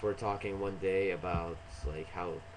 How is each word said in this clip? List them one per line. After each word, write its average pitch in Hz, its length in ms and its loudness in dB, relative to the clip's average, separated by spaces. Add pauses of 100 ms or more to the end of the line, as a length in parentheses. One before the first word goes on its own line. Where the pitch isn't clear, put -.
were 104 140 4
talking 101 440 0
one 98 180 0
day 95 340 4
about, 85 460 0 (280)
like, 78 240 -4
how, 87 240 -2 (240)